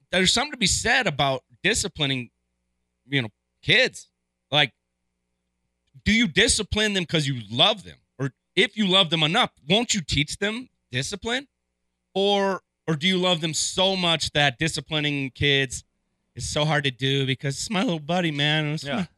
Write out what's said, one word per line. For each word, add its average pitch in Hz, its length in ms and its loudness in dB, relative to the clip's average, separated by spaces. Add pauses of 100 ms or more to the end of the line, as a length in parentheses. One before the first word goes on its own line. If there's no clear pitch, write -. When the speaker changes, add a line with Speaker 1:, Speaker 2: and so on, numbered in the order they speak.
(120)
Speaker 1:
there's 180 200 2
something 285 200 0
to 277 60 -12
be 196 100 0
said 240 400 2
about 139 360 0 (200)
disciplining, 139 640 -2 (800)
you 139 140 0
know, 107 60 -8 (340)
kids. 220 460 2 (420)
Like, 143 220 2 (1300)
do 202 80 4
you 226 140 4
discipline 214 680 2
them 180 120 -2
'cause 151 220 0
you 127 220 -4
love 180 340 2
them? 76 140 -18 (200)
Or 135 160 -4 (220)
if 208 220 0
you 214 100 2
love 185 220 4
them 160 140 0
enough, 196 280 2 (160)
won't 214 260 0
you 208 80 -2
teach - 360 -2
them 214 320 -6 (220)
discipline? 226 560 -6 (680)
Or, 196 500 2 (240)
or 160 80 0
do 151 120 -2
you 185 100 2
love 180 240 0
them 160 120 -4
so 190 420 0
much 170 380 -2
that 143 260 2
disciplining 147 720 -2
kids 139 520 0 (520)
is 117 140 -8
so 151 160 0
hard 147 200 2
to 139 60 0
do 135 340 -2
because 135 320 -4
it's - 120 -8
my 196 140 0
little 175 160 -2
buddy, 170 320 -2
man. 151 360 0
It's 151 160 -4
Speaker 2:
Yeah. 139 120 -4
Speaker 1:
my, 180 120 -2 (100)